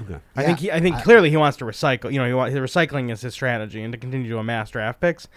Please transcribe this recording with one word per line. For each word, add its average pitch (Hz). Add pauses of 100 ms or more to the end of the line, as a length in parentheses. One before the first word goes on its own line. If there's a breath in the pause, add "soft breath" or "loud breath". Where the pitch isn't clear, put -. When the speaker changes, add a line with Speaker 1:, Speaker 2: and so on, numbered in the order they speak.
Speaker 1:
Okay. 95 (180)
Speaker 2:
I 131
Speaker 3:
Yeah, 143
Speaker 2:
think 170
he, 190
I 165
think 170
Speaker 3:
I 120
Speaker 2:
clearly 196
he 151
wants 147
to 131
recycle. 123
You 139
know, 127
he 123
wa-, 127
recycling 135
is 110
his 123
strategy, 110
and 113
to 120
continue 127
to 113
amass 110
draft 113
picks. 170 (100)